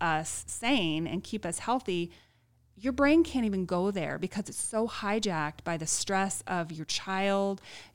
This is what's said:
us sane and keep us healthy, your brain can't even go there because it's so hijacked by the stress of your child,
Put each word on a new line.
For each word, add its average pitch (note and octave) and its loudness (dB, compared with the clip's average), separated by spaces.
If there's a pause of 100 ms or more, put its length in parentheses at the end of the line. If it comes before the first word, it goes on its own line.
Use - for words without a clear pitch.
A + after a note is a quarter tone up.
us D#3+ -2
sane E3+ 0
and - -4
keep G#3+ -6
us E3+ -4
healthy, F3 0 (680)
your B3+ 0
brain C#4+ 6
can't B3+ 0
even F#3+ 2
go F3+ 2
there D3+ -2
because F#3+ -4
it's - -8
so A3+ 0
hijacked G3+ -2
by E3+ -2
the D#3 -4
stress G3 0
of E3+ -2
your D#3+ -6
child, G3 0 (340)